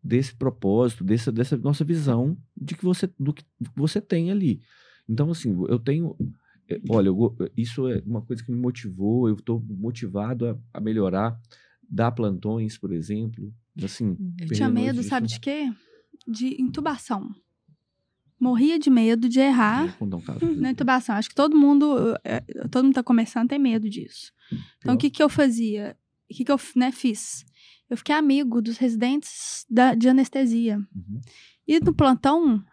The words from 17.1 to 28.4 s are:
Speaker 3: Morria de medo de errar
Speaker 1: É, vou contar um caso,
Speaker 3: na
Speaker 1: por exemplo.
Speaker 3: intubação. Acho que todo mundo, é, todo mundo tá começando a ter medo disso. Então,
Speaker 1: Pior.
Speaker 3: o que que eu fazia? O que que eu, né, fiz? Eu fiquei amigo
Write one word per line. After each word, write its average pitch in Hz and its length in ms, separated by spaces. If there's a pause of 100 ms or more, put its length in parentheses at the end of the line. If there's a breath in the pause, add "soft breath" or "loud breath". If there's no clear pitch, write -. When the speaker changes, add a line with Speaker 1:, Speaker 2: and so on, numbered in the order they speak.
Speaker 3:
Morria 254 400
de 294 100
medo 233 400
de 247 100
errar 254 440
Speaker 1:
É, 339 60
vou - 100
contar 190 180
um 165 40
caso, - 120
Speaker 3:
na - 60
Speaker 1:
por 339 120
exemplo. 262 180
Speaker 3:
intubação. 247 460
Acho 220 140
que - 60
todo 302 200
mundo, 285 680
é, - 180 (280)
todo 262 160
mundo 269 100
tá 254 80
começando 233 420
a 240 40
ter 277 100
medo 226 280
disso. - 460 (180 loud breath)
Então, - 100 (200 loud breath)
Speaker 1:
Pior. 247 140
Speaker 3:
o - 20
que 285 140
que - 120
eu 294 60
fazia? 226 640 (340)
O - 40
que 254 100
que 285 80
eu, 277 80 (160)
né, 247 160
fiz? - 540 (440 soft breath)
Eu 240 80
fiquei - 180
amigo 269 460